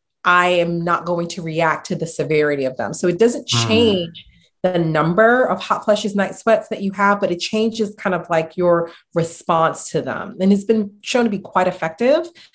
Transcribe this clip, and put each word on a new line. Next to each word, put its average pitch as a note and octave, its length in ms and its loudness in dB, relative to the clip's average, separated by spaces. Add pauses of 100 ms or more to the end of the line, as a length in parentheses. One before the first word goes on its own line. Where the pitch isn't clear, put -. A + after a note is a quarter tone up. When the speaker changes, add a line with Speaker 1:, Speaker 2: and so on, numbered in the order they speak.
(240)
Speaker 1:
I F3+ 240 4
am E3+ 340 0
not E3+ 220 -2
going E3+ 240 -4
to F3 140 -10
react D#3+ 460 -2
to C#3+ 80 -4
the D#3+ 100 -6
severity D3 580 0
of C3 120 -4
them." A#2 180 -6
So F3+ 120 -2
it E3+ 120 0
doesn't A#3+ 280 2
Speaker 2:
Mm. - 220 0
Speaker 1:
change G#3 560 0 (380)
the F#3 160 0
number E3+ 680 4
of F#3 160 -2
hot - 240 -4
flushes, G#3 300 0
night G3 200 -2
sweats G#3+ 340 0
that G#3+ 120 -6
you G3 120 -4
have, G3+ 280 2
but F#3 100 0
it F3 80 -4
changes A3 580 -2
kind F#3 180 -4
of E3+ 160 -4
like D#3+ 260 -2
your E3+ 340 2 (240)
response E3 760 0
to D#3 100 -2
them. C3 400 -8
And F#3+ 120 4
it's G3+ 120 0
been A3 280 0 (100)
shown A#3+ 220 0
to A3+ 60 0
be G3 80 -4
quite F#3 300 0
effective. B3 600 -2 (240)